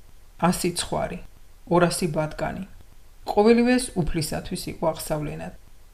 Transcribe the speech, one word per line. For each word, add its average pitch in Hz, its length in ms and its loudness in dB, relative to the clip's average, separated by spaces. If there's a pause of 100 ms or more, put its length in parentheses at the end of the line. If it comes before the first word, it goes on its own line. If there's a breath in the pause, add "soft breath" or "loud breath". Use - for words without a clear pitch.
(380)
ასი 180 340 2
ცხვარი, 170 480 -4 (440)
ორასი 175 440 2
ბატკანი. 156 580 -4 (560)
ყოველივე 233 520 6
ეს 247 160 2
უფლისათვის 165 800 -2
იყო - 180 -8
აღსავლენად. 156 680 -4 (400)